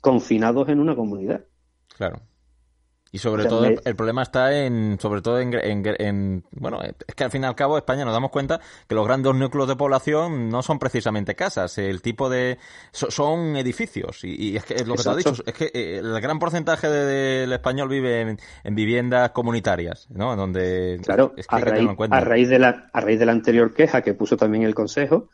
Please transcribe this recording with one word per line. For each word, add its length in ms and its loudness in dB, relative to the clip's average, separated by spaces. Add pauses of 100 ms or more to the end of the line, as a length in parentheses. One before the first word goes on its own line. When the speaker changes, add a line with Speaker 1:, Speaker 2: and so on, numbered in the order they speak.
Speaker 1:
confinados 680 2
en 120 2
una 140 2
comunidad. 500 -4 (520)
Speaker 2:
Claro. 240 -6 (920)
Y 80 -8
sobre 220 0
Speaker 1:
O 40 0
sea, 60 4
Speaker 2:
todo 140 4
el, 120 6
Speaker 1:
me 100 -4
Speaker 2:
el 100 -2
problema 260 -2
está 320 0
en, 460 0
sobre 220 -2
todo 180 0
en, 140 -2
en, 280 -2 (160)
en, 540 -2
bueno, 300 -8
es 340 -12
que 80 -2
al 60 -4
fin 120 -4
y 40 -2
al 80 -4
cabo 240 0
España 260 -4
nos 80 -2
damos 180 0
cuenta 300 -2 (260)
que 80 -4
los 120 2
grandes 280 2
núcleos 320 0
de 100 0
población 760 0
no 120 -2
son 160 -2
precisamente 560 -2
casas, 440 -4
el 240 -4
tipo 260 -4
de, 300 -2 (340)
so-, 180 -4
son 460 -2
edificios 680 -6
y, 260 -6
y 80 -2
es 80 -10
que 80 -6
es 120 -2
lo 80 -4
que 100 -2
tú 60 -2
has 60 0
Speaker 1:
Exacto. 260 0
Speaker 2:
dicho, 40 -
es 80 -6
que, 240 -4
eh, 220 -4
el 200 -4
gran 180 -2
porcentaje 500 -2
de, 160 2 (360)
del 140 -2
español 340 -2
vive 320 0
en, 180 -4 (240)
en 120 -4
viviendas 560 2
comunitarias, 800 -2
¿no? 260 -4
Donde 640 -2
Speaker 1:
Claro, 360 2
Speaker 2:
es 80 -12
que 80 -4
Speaker 1:
a 40 4
Speaker 2:
hay 60 -2
que 60 2
tenerlo 100 2
en 80 4
Speaker 1:
raíz, 80 -6
Speaker 2:
cuenta. 220 2
Speaker 1:
a 20 4
raíz 300 4
de 80 8
la, 340 4
a 80 -2
raíz 180 2
de 80 4
la 60 6
anterior 400 4
queja 300 4
que 100 0
puso 240 0
también 280 2
el 100 2
Consejo, 600 0